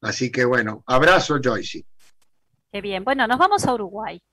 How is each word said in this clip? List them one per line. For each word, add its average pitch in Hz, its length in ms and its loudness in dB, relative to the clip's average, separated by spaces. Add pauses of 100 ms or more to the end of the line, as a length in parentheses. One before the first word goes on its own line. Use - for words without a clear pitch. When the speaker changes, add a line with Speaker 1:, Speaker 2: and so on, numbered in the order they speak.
Speaker 1:
Así 117 300 -4
que 127 140 0
bueno, 117 420 0
abrazo, 151 560 4
Joycey. 110 420 -4 (840)
Speaker 2:
Qué 202 100 -10
bien. 190 240 -8
Bueno, 262 220 0
nos 247 120 0
vamos 370 280 2
a 254 80 0
Uruguay. 202 480 -10 (100)